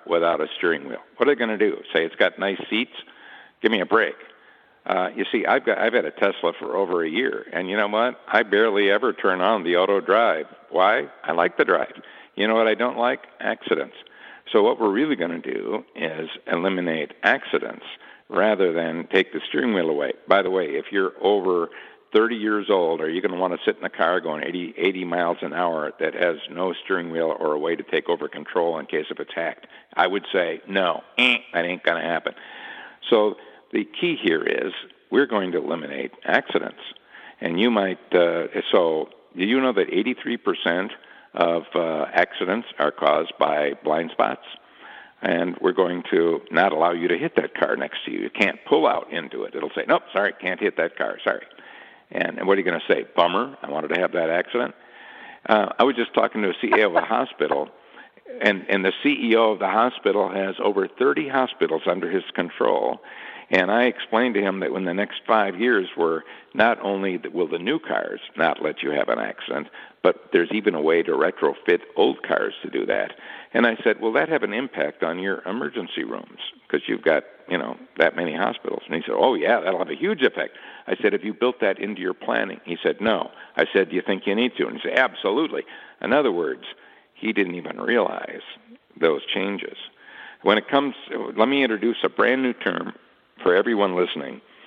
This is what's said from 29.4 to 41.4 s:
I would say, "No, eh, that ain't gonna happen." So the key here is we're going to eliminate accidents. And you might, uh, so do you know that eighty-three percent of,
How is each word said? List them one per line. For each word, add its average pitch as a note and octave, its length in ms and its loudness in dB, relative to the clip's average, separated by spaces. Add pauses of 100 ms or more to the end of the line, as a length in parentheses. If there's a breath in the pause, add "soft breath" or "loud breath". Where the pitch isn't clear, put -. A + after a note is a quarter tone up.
I F#2 100 4
would F#2+ 260 -2
say, E2+ 360 0
"No, F#2+ 340 0 (160)
eh, B2 200 4 (180)
that E2+ 100 2
ain't F2 160 -6
gonna E2+ 220 0
happen." E2 320 -2 (720 loud breath)
So G#2+ 280 4 (340 loud breath)
the G#2+ 120 0 (160)
key E3+ 160 0
here F2 260 0
is - 300 -2 (400)
we're B2+ 140 4
going G2 260 0
to E2+ 60 0
eliminate C#2+ 540 -4 (120)
accidents. - 560 0 (640 loud breath)
And E2+ 180 0
you A#2 100 6
might, G2 300 2 (140)
uh, E2+ 340 4 (240)
so E2 380 4 (260)
do F2+ 80 -2
you A#2 160 2
know C3 140 2
that G2 180 2
eighty-three A#2+ 460 -2
percent F2+ 560 -2 (400 loud breath)
of, E2+ 300 2 (100)